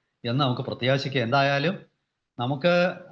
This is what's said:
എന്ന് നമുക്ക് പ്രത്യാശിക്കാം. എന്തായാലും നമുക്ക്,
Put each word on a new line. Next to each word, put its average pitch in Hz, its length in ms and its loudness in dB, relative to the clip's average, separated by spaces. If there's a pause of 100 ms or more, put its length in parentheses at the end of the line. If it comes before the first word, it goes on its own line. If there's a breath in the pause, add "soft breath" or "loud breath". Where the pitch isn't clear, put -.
(260)
എന്ന് 123 180 0
നമുക്ക് 123 180 0
പ്രത്യാശിക്കാം. 127 640 -2
എന്തായാലും 139 640 0 (540)
നമുക്ക്, 135 360 0 (360)